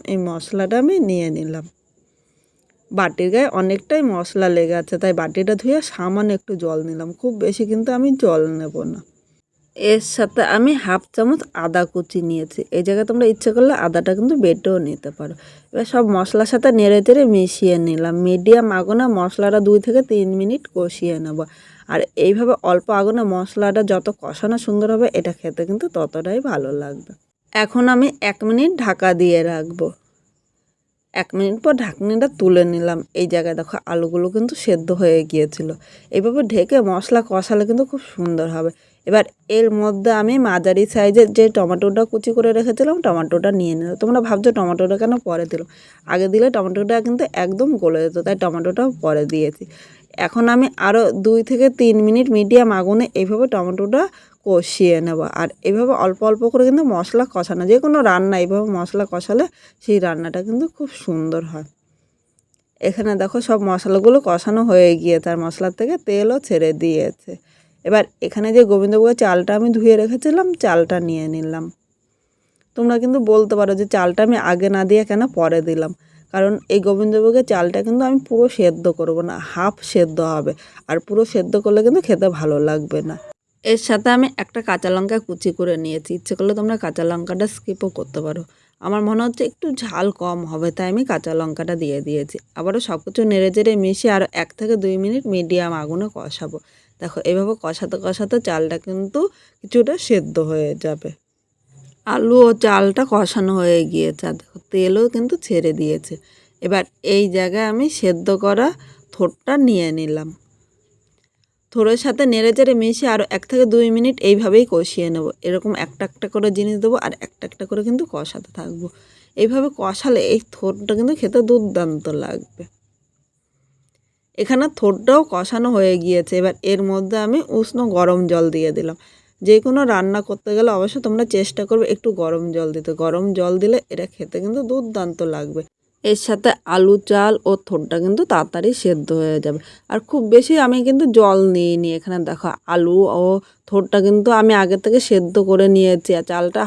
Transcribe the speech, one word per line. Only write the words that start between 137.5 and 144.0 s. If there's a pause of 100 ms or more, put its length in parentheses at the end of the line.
থোড়টা
কিন্তু (100)
তাড়াতাড়ি (120)
সেদ্ধ (120)
হয়ে
যাবে। (320)
আর (120)
খুব (120)
বেশি (120)
আমি (100)
কিন্তু (140)
জল (160)
নিইনি। (100)
এখানে (100)
দেখো, (240)
আলু (220)
ও (420)
থোড়টা